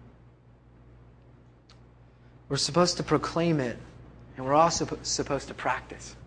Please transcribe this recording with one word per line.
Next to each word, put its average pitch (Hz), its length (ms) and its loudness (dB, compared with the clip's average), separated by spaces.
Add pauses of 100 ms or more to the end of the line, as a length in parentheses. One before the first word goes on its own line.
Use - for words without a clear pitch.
(2500)
We're 139 80 -2
supposed 170 420 2
to - 40 -6
proclaim 165 580 2
it, 120 160 -2 (600)
and 131 100 -8
we're 139 80 2
also 160 320 4
p-, 151 160 -6
supposed - 460 -4
to - 60 -10
practice. - 600 -6 (120)